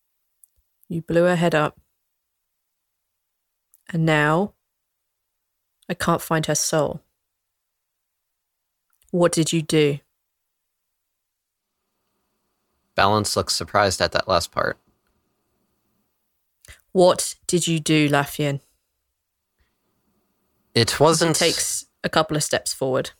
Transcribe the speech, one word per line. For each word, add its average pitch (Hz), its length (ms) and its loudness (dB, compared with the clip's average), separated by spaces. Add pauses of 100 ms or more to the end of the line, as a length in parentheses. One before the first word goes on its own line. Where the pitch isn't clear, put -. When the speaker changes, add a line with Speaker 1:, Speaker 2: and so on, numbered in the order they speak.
(880)
Speaker 1:
You 170 120 -8
blew 165 260 0
her 180 100 2
head 165 180 0
up. 151 240 -2 (2250)
And 165 120 0
now, 156 500 2 (1300)
I 190 60 -6
can't - 260 -2
find 160 260 -2
her 151 100 -2
soul. - 460 -2 (2000)
What 175 180 4
did 165 220 0
you 165 100 0
do? 151 380 0 (3000)
Speaker 2:
Balance 104 400 0
looks 95 180 -2
surprised 101 480 0
at 85 80 0
that - 160 -4
last 85 240 0
part. - 260 -4 (2250)
Speaker 1:
What - 460 2 (100)
did 175 220 -2
you 165 100 0
do, 151 300 2
Laffian? 143 520 -2 (2250)
Speaker 2:
It 113 240 0
wasn't 160 380 4
Speaker 1:
He - 80 0
takes - 400 -4 (180)
a 202 60 -4
couple 156 260 0
of 151 80 -2
steps - 300 -4
forward. 135 480 -4